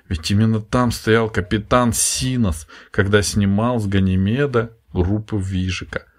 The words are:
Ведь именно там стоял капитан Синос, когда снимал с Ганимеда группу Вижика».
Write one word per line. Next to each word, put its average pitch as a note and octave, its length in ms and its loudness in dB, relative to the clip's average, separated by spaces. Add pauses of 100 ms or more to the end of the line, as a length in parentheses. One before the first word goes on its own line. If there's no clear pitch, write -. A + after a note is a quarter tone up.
Ведь - 200 -6
именно A2 300 2
там A#2+ 320 0
стоял A2+ 380 2
капитан A2 640 0
Синос, B2 760 -2 (240)
когда G2+ 300 2
снимал G#2 580 0
с G#2 80 -4
Ганимеда G2+ 840 0 (200)
группу G#2 460 -2
Вижика». F#2 720 -6 (120)